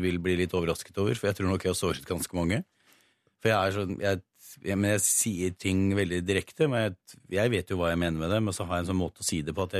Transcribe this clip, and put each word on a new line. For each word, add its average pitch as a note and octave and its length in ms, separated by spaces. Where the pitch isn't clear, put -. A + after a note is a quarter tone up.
vil F2 180
bli F2+ 220
litt E2+ 100
overrasket E2 480
over, A2+ 160
for G2+ 140
jeg - 80
tror F#2+ 100
nok F#2+ 160
jeg F#2 80
har - 60
såret E2+ 300
ganske F2 280
mange. F2 220
For A2+ 80
jeg A2 80
er F#2+ 160
sånn, G2 300
jeg, G2 180
jeg, G2 160
men G2+ 160
jeg G2+ 140
sier F#2 500
ting F#2+ 240
veldig F2+ 300
direkte, G2 420
men A2+ 160
jeg, - 320
jeg A#2 160
vet F#2 180
jo F2+ 80
hva E2+ 80
jeg E2+ 140
mener E2 180
med E2+ 140
det, A2 100
men G2 100
så F#2 140
har F2+ 80
jeg F2 80
en F#2 60
sånn F#2 100
måte - 240
å - 60
si D#2+ 160
det E2 100
på F#2+ 80
at F2+ 140